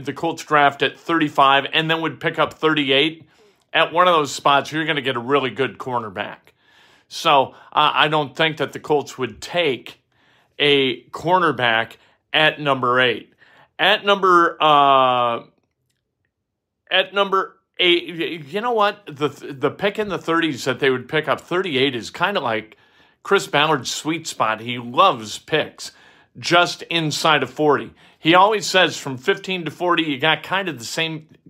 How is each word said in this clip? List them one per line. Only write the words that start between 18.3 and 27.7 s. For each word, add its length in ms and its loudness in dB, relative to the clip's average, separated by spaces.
you 120 -6
know 100 -4
what? 360 0
The, 220 -4
the 440 -6
pick 260 -4
in 100 -4
the 100 -6
thirties 480 -2
that 120 -2
they 120 2
would 180 -4
pick 180 -2
up, 140 -2
thirty-eight, 560 -2
is 140 -10
kinda 280 -2
like 380 -4
Chris 240 0
Ballard's 420 0
sweet 380 -6
spot. 320 -2
He 180 -8
loves 640 0
picks 500 -6
just 440 0
inside 600 0
of 80 -4
forty. 420 0